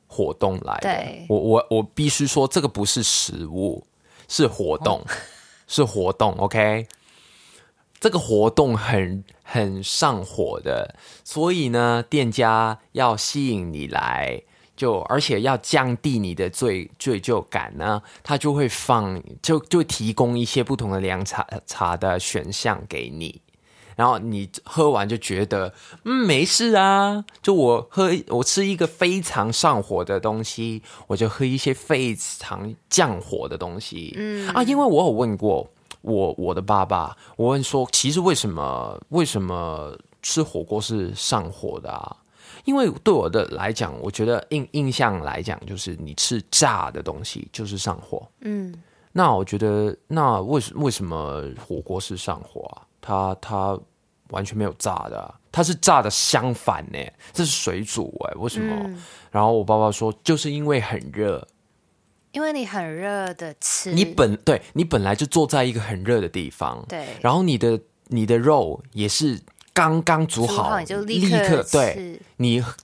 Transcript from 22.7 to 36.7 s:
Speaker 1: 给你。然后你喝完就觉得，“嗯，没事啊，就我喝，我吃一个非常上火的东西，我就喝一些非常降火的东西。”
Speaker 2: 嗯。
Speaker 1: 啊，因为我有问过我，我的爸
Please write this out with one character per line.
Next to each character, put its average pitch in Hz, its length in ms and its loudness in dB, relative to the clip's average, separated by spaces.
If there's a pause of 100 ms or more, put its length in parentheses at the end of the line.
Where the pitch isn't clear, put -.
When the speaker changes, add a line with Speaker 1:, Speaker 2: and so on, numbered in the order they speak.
Speaker 1:
给 60 220 -8
你。 80 320 -10 (540)
然 120 120 4
后 123 100 4
你 101 320 -4 (140)
喝 156 260 2
完 104 180 2
就 113 100 -2
觉 98 280 -2
得 95 260 -2 (320)
，“嗯， 247 220 0
没 151 180 4
事 226 300 2
啊， 202 500 4 (200)
就 202 100 4
我 131 380 4
喝， 185 180 2 (200)
我 120 140 0
吃 196 220 0
一 196 100 0
个 170 120 2
非 180 340 0
常 113 320 0
上 135 300 4
火 90 200 -2
的 98 160 -2
东 110 240 -2
西， 113 380 -6 (240)
我 101 100 -2
就 110 140 2
喝 135 160 0
一 131 100 2
些 135 160 0
非 131 440 0
常 98 580 -10 (160)
降 117 320 2
火 - 260 -6
的 - 80 -8
东 87 240 -8
西。” - 380 -12
Speaker 2:
嗯。 208 320 -6
Speaker 1:
啊， 247 140 0
因 262 120 2
为 285 80 4
我 180 200 4
有 156 80 2
问 110 260 0
过 95 320 0 (320)
我， 98 380 0
我 87 160 -2
的 92 40 -4
爸 98 240 4